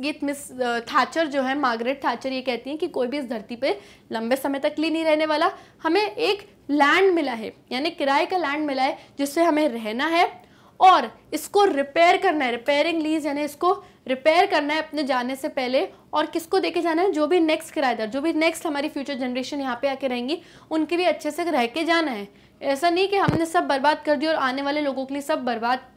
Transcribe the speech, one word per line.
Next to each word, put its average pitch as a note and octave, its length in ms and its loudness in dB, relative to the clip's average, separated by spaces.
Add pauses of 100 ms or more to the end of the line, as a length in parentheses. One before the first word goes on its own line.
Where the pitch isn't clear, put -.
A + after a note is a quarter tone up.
ये D4+ 240 -6
मिस, C#4 360 -8
अ, A#3+ 200 -2
थाचर D#4+ 460 0
जो C4+ 160 -2
है, C4 160 -2
मार्गरेट B3 460 -2
थाचर C4+ 280 -4
ये C4 80 -4
कहती B3 300 -6
हैं D4+ 80 -8
कि E4+ 100 -4
कोई B3+ 180 -2
भी C4 120 -4
इस C#4+ 60 -6
धरती A3+ 320 -10
पे D4+ 240 -2 (320)
लंबे A3+ 240 -2
समय C#4 220 -4
तक D4 160 -2
के D4+ 80 -4
लिए D#4+ 80 0
नहीं D#4+ 140 -2
रहने D#4 220 2
वाला। D#4 240 0 (320)
हमें F#4+ 280 2
एक - 400 -2 (200)
लैंड D4+ 440 4
मिला C#4+ 180 0
है, A3 220 -8 (180)
यानी C#4+ 180 -2
किराए D4 360 0
का F#4 100 -2
लैंड D4+ 300 -2
मिला C4 160 -2
है C#4 160 -2 (200)
जिससे C#4 240 0
हमें D4+ 260 4
रहना A3+ 380 -4
है, E4+ 360 0 (380)
और E4 380 6 (140)
इसको F#4+ 320 2
रिपेयर E4 520 4
करना E4+ 280 2
है, B3 60 0
रिपेयरिंग D4 520 0
लीज D#4 240 -2
यानी D4 160 -2
इसको F4 420 0 (240)
रिपेयर D#4 380 4
करना D4+ 280 0
है D#4 80 0
अपने D4+ 200 -4
जाने B3+ 340 -2
से D4+ 120 -6
पहले। C4 400 0 (240)
और D4+ 140 0
किसको E4 320 -2
देके E4 220 0
जाना E4 220 0
है? G4 100 2
जो D4+ 140 2
भी F4 140 4
नेक्स्ट D#4+ 340 0
किराएदार, A#3+ 320 0
जो A#3+ 140 -6
भी D#4+ 120 0
नेक्स्ट E4 340 0
हमारी C#4+ 220 -4
फ्यूचर C#4+ 260 -6
जनरेशन B3+ 460 -4
यहाँ B3+ 220 -4
पे C#4 60 0
आके C4+ 200 -4
रहेंगी, B3 340 -4 (280)
उनकी D#4 260 0
भी F4+ 80 0
अच्छे D4+ 260 0
से E4+ 140 -4
रह D4 220 0
के A#3 180 -4
जाना E4 260 2
है। G3+ 180 -8 (340)
ऐसा C#4 280 0
नहीं F#4 180 2
कि G4+ 80 0
हमने E4 300 2
सब E4 220 0
बर्बाद D4 380 2
कर D4+ 100 2
दिया D#4 140 0
और D#4 60 0
आने C4+ 260 -2
वाले C#4+ 180 -2
लोगों C4+ 260 -4
के C4+ 80 -8
लिए C#4+ 80 -6
सब C#4+ 220 -2
बर्बाद, A#3+ 360 -2 (160)